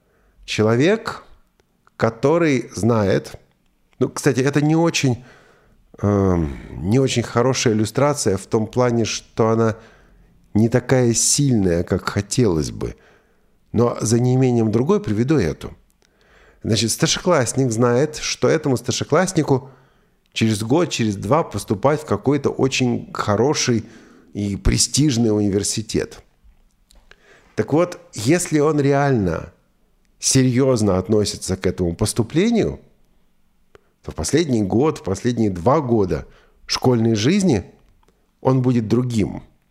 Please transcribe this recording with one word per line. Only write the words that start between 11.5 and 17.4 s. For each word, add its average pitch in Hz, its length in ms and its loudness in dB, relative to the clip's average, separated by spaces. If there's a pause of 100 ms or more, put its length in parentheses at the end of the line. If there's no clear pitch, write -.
как 92 260 -2
хотелось 87 600 0
бы. 55 240 -10 (760)
Но 117 280 0
за 117 200 0
неимением 123 520 2
другой 143 300 0
приведу 123 360 0
эту. - 380 -4 (880)
Значит, 110 280 0
старшеклассник 135 800 0